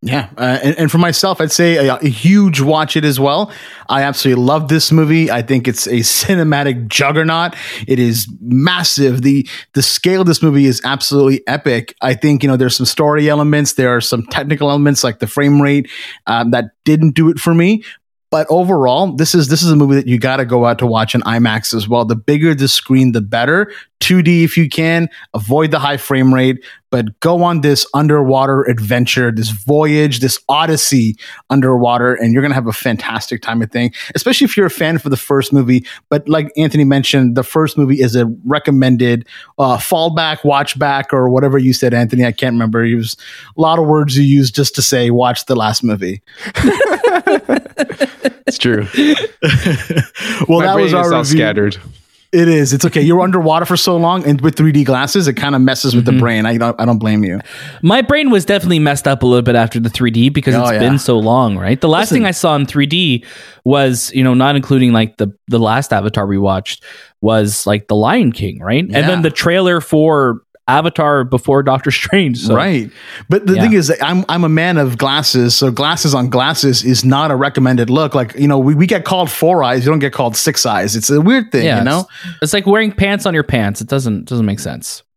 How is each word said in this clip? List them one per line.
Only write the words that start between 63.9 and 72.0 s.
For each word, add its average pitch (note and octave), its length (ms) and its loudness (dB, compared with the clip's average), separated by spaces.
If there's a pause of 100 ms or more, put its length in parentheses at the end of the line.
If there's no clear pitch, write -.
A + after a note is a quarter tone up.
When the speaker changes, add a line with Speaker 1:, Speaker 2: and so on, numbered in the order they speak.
Speaker 3:
you C3 100 2
know, B2+ 100 4
not C3 220 2
including, C3 380 2
like, A2+ 240 0
the, G2+ 160 -2 (160)
the A#2+ 100 2
last A2+ 320 0
Avatar G#2+ 340 -2
we G2 120 -2
watched, G2 460 -2 (360)
was, G#2+ 480 0
like, G#2 220 -2
The G#2+ 60 0
Lion C3+ 360 2
King, - 300 -8
right? F#3+ 220 -2
And F3+ 80 -8
Speaker 1:
Yeah. C#3+ 160 0
Speaker 3:
then F3 160 0
the D#3+ 80 4
trailer F3 500 0
for D3 600 0 (260)
Avatar D3 580 0
before C3+ 380 0
Doctor C3+ 280 0
Strange. D3+ 460 0